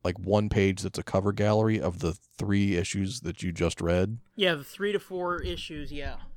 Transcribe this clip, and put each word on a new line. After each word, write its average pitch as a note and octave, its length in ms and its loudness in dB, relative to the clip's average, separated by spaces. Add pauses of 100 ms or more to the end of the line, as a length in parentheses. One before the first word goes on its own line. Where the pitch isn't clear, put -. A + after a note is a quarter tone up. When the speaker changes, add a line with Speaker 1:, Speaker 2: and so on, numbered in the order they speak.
Speaker 1:
like, F2+ 160 0
one G2+ 300 2
page G2 340 2
that's F#2+ 160 -4
a - 40 -6
cover F#2+ 300 2
gallery G#2+ 480 2
of F2+ 160 -2
the E2+ 160 0
three G2+ 640 0
issues F#2+ 460 -2
that E2+ 200 -8
you F2+ 100 -2
just E2 300 -2
read. F#2 380 2 (160)
Speaker 2:
Yeah, F3+ 180 2
the C#3+ 100 -4
three G3+ 280 -4
to G3+ 80 0
four F3+ 420 -4
issues, D#3+ 500 -8
yeah. C#3 260 -8 (200)